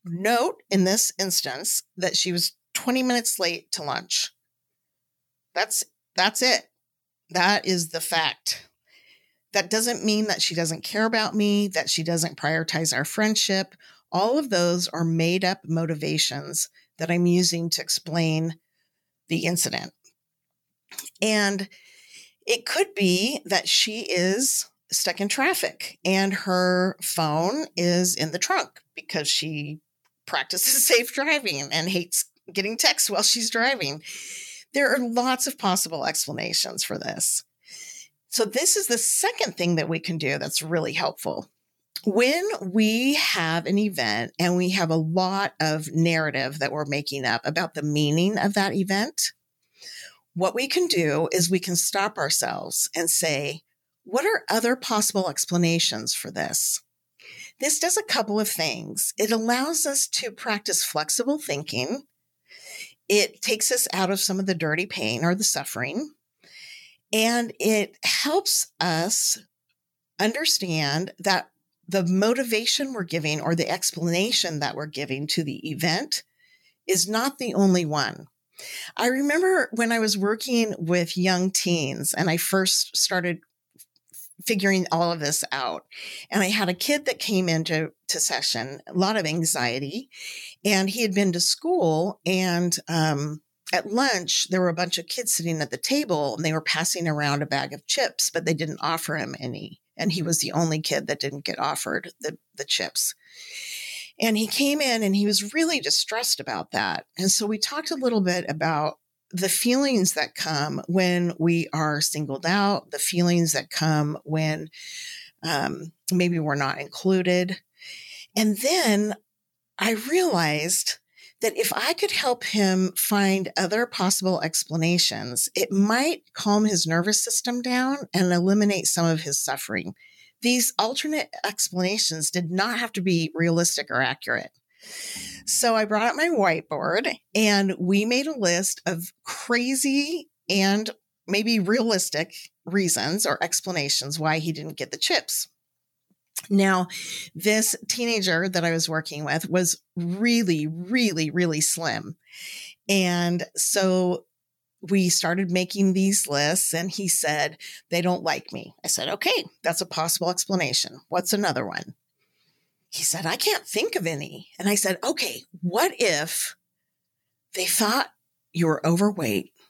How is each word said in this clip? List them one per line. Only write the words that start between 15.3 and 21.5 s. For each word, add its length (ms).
up 200
motivations 1040
that 120
I'm 160
using 460
to 100
explain 800
the 160
incident. 480
And 460